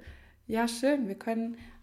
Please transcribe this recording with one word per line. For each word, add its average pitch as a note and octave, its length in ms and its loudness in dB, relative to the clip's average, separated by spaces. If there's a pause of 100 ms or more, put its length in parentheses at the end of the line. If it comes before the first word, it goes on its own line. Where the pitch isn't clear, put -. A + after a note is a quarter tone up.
(460)
ja, A3+ 220 2
schön, C4 400 2
wir G3 80 -4
können, A3+ 400 -2 (260)